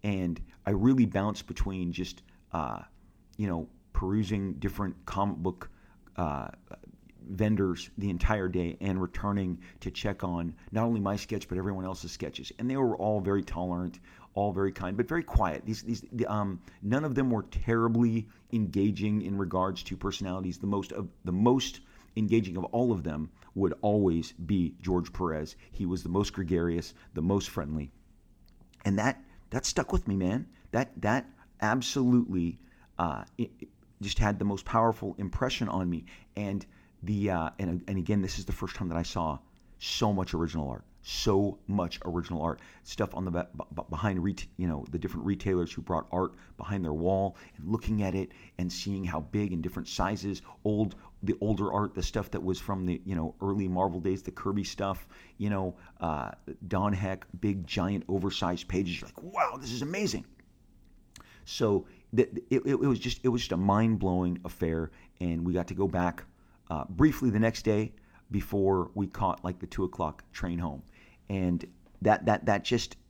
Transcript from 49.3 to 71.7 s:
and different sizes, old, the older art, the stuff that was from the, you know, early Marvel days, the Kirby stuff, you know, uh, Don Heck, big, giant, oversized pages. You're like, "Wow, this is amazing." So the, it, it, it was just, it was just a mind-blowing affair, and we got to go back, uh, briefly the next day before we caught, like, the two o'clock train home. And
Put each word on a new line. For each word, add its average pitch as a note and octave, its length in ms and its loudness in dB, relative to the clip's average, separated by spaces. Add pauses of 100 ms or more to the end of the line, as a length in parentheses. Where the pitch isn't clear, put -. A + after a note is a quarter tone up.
and E2 100 -2
different - 240 -6
sizes, G2 540 -2 (240)
old, G#2+ 300 2 (280)
the G#2+ 160 2
older G2+ 320 2
art, G2+ 240 0
the F2+ 80 -2
stuff - 280 -2
that E2+ 120 -2
was F#2 160 0
from F#2+ 260 -4
the, F2+ 200 0
you F#2+ 100 -4
know, D#2+ 260 -2
early G2 280 0
Marvel F2+ 320 2
days, F#2+ 200 0
the F#2 100 -8
Kirby G2 340 -2
stuff, G2 420 -4 (300)
you G#2 120 0
know, F#2+ 260 0 (260)
uh, D2+ 300 -2 (360)
Don G2 240 2
Heck, F#2+ 340 -2 (140)
big, G2 260 0
giant, F#2+ 440 0
oversized F#2 580 -2
pages. F2+ 320 0
You're - 80 -12
like, - 260 -16
"Wow, C#3+ 280 0
this B2+ 100 -8
is B2 120 -4
amazing." F#3+ 420 -4 (1200)
So G#2 400 2 (260)
the, A2 120 6 (260)
it, C3+ 160 4
it, C#3 80 2
it C#3 140 2
was A#2 120 4
just, - 240 -4
it C3 60 4
was A#2+ 120 2
just - 120 -4
a E2 40 0
mind-blowing F#2+ 880 2
affair, E2 480 -2 (300)
and E2+ 240 0
we F2+ 80 0
got F2 140 0
to - 60 -8
go G2 140 0
back, F2+ 380 0 (440)
uh, D2+ 200 -4
briefly C3 400 4
the G#2 100 2
next A2+ 240 2
day G#2+ 300 2 (360)
before G2 640 2
we G2+ 140 0
caught, - 380 -2
like, F2+ 140 -4
the F2+ 80 -10
two - 180 -2
o'clock E2+ 480 -4
train E2+ 260 -4
home. D2 240 -4 (460)
And F#2 360 2 (360)